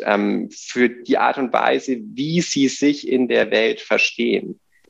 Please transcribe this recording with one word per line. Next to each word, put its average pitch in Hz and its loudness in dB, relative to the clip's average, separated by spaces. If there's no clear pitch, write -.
ähm, 101 0
für - 0
die - -2
Art 127 2
und 131 -2
Weise, 127 0
wie 127 -2
sie 139 0
sich 143 0
in 127 2
der 113 2
Welt 110 2
verstehen. - -2